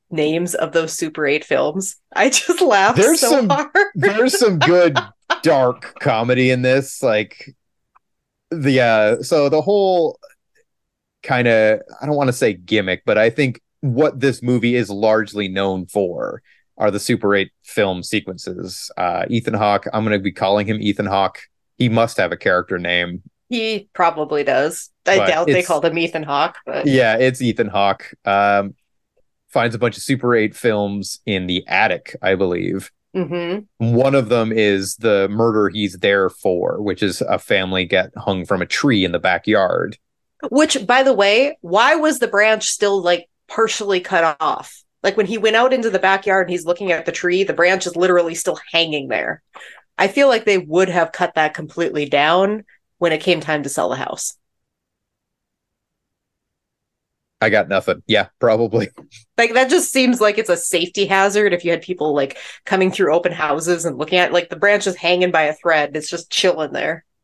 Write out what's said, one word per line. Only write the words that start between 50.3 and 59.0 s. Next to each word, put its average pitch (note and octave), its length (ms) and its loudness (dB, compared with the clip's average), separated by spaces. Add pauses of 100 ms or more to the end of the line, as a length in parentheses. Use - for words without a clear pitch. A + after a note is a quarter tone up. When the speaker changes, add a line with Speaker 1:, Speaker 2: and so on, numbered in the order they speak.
Speaker 1:
they G3+ 120 2
would F3 300 0
have E3+ 240 0
cut - 220 -4
that D#3 180 0
completely D3+ 540 -6
down F#3 580 2 (340)
when E3+ 140 0
it D#3 80 -2
came E3+ 200 0
time D3+ 240 -4
to C#3 40 -8
sell F2+ 220 -2
the B2 60 -4
house. - 360 -8 (3000)
Speaker 2:
I A2 100 2
got G#2 180 2
nothing. F#2+ 380 -2
Yeah, G#2 220 2 (100)
probably. A2 500 2 (480)